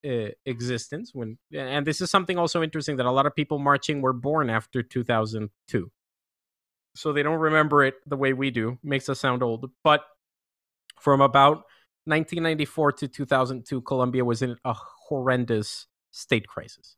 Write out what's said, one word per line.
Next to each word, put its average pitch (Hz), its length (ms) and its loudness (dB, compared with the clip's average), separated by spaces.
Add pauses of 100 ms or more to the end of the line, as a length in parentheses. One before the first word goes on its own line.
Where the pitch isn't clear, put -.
uh, 117 260 -4 (140)
existence. 123 680 -8
When, 113 240 -10 (160)
and 139 340 -4
this 156 140 -2
is 180 100 -4
something 185 260 0
also 170 240 0
interesting, 156 360 -4
that 123 80 0
a 123 60 2
lot 135 140 2
of 147 80 -2
people 147 260 -4
marching 143 420 0
were 131 100 2
born 135 380 -2
after 113 340 -2
two 120 220 -6
thousand 110 460 -2 (180)
two. 95 200 -2 (1040)
So 151 180 -4
they 147 80 0
don't 156 180 0
remember 156 440 4
it 131 100 2 (140)
the 143 100 -4
way 135 160 2
we 135 160 -2
do. 120 340 -2
Makes 139 240 -2
us 135 120 -4
sound 127 240 0
old. 120 260 -4 (140)
But 147 180 6 (1000)
from 139 220 4
about 139 420 6 (420)
nineteen 160 380 -2
ninety-four 151 500 0
to - 140 -6
two 135 180 -6
thousand 131 420 0
two, 131 140 -6
Colombia 127 440 0
was 117 160 0
in 123 240 -4
a 120 80 -2
horrendous 123 1120 -2 (260)
state - 360 -4
crisis. - 500 -16